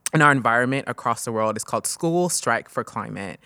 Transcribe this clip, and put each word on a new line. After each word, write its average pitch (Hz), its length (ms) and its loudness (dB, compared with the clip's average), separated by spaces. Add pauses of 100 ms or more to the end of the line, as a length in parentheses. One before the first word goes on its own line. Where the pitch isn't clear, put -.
(120)
in 156 80 4
our 147 100 8
environment 123 560 2
across - 380 -4
the 120 80 -6
world. 110 240 0
It's 107 80 -8
called 110 220 -4
School 170 420 0
Strike - 400 -2
for 117 160 -6
Climate. 98 600 -10